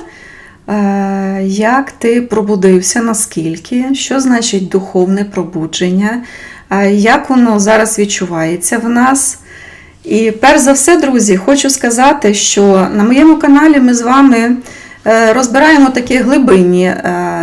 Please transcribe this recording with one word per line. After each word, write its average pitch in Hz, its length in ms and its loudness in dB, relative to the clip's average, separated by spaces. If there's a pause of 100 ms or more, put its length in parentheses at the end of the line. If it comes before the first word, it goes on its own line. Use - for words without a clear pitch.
(680)
е, 196 760 -4
як 214 480 -2
ти 233 300 -2
пробудився, 202 800 0
наскільки, 226 920 -6
що 269 260 -4
значить 226 480 -2
духовне 190 560 -2
пробудження, 185 1000 -4 (480)
е, 196 220 0
як 226 380 0
воно 240 300 2
зараз 214 380 0
відчувається 175 800 -4
в 233 100 -4
нас. 254 500 0 (680)
І 220 240 0
перш 269 300 2
за 254 120 4
все, 339 240 2
друзі, 247 400 2
хочу 277 340 0
сказати, 247 640 0
що 196 600 2
на 208 100 0
моєму 294 320 4
каналі 294 440 4
ми 247 140 2
з 233 80 -2
вами, 247 540 2 (500)
е, 226 260 4
розбираємо 269 580 2
такі 254 260 -2
глибинні, 190 680 2
е, - 180 -4 (400)